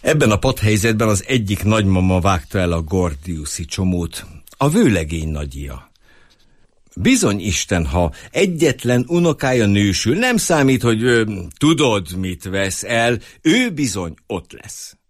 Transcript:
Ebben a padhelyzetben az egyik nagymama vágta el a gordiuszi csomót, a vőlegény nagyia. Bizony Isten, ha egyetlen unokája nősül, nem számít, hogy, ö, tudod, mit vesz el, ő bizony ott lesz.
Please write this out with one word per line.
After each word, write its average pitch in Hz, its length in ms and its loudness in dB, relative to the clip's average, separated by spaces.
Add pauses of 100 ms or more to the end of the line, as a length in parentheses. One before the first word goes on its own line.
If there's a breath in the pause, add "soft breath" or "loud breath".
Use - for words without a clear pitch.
Ebben 151 240 4
a 104 60 2
padhelyzetben 110 720 2
az 101 180 0
egyik 104 380 -2
nagymama 95 560 2
vágta 95 380 0
el 87 140 0
a 82 100 -2
gordiuszi 80 800 -4
csomót, 87 600 -4 (300)
a 139 120 2
vőlegény 85 600 0
nagyia. 69 640 -10 (1040 soft breath)
Bizony 104 440 2
Isten, 87 460 -2
ha 82 260 0 (180 loud breath)
egyetlen 143 800 0
unokája 143 580 2
nősül, 101 520 2
nem 247 180 2
számít, 139 460 2
hogy, 113 200 0
ö, 117 220 4 (340)
tudod, 117 580 2
mit 92 280 -6
vesz 98 380 -4
el, 117 360 0 (220 loud breath)
ő 233 300 2
bizony 98 440 -4 (120)
ott - 260 -8 (100)
lesz. - 340 -18 (140)